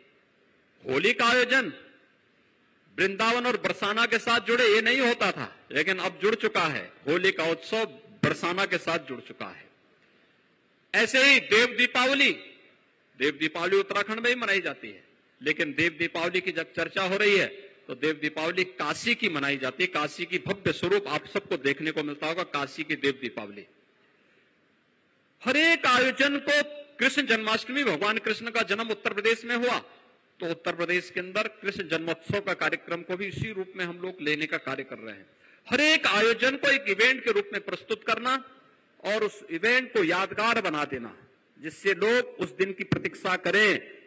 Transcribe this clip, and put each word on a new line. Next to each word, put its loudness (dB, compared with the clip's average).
होली 2
का 0
आयोजन 4
वृंदावन 2
और 0
बरसाना 0
के 2
साथ 2
जुड़े, 4
ये 4
नहीं 4
होता 2
था, -8
लेकिन 0
अब -4
जुड़ 4
चुका 0
है। -6
होली 2
का -2
उत्सव -2
बरसाना 0
के 0
साथ -2
जुड़ -12
चुका -14
है। -16
ऐसे 4
ही 8
देव 4
दीपावली, 4
देव 0
दीपावली -2
उत्तराखंड 0
में 0
ही 2
मनाई 0
जाती -8
है, -18
लेकिन -2
देव 0
दीपावली -2
की -4
जब -6
चर्चा -2
हो 0
रही 6
है, 2
तो -8
देव 0
दीपावली -2
काशी -4
की 0
मनाई -2
जाती -4
है। 0
काशी -4
की -4
भव्य -2
स्वरूप 0
आप -4
सबको -4
देखने -2
को -2
मिलता -6
होगा, -2
काशी -6
की -6
देव 0
दीपावली। -10
हर 2
एक 4
आयोजन 4
को, 2
कृष्ण 0
जन्माष्टमी, 0
भगवान 0
कृष्ण -4
का 0
जन्म -2
उत्तर -4
प्रदेश 0
में -2
हुआ, 0
तो -8
उत्तर -4
प्रदेश -2
के -8
अंदर -4
कृष्ण -8
जन्मोत्सव -2
का -2
कार्यक्रम -4
को -6
भी -6
इसी -6
रूप -10
में -6
हम -8
लोग -10
लेने -2
का -4
कार्य -6
कर -14
रहे -14
हैं। -20
हर 2
एक 4
आयोजन 2
को -2
एक 2
event 2
के 0
रूप 0
में -8
प्रस्तुत -6
करना -2
और 0
उस -4
event 0
को 4
यादगार 0
बना -2
देना, -8
जिससे -2
लोग 2
उस -6
दिन -2
की -10
प्रतीक्षा -4
करें 2